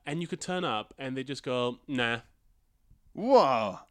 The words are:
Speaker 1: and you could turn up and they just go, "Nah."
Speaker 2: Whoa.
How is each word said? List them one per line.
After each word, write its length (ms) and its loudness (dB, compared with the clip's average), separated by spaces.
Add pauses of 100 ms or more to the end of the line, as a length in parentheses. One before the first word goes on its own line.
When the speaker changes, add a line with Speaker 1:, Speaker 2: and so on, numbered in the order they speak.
Speaker 1:
and 160 -6
you 60 -6
could 140 -10
turn 240 -6
up 340 -4
and 180 -8
they 80 -8
just 180 -10
go, 360 -2 (100)
"Nah." 300 0 (920)
Speaker 2:
Whoa. 680 4 (120)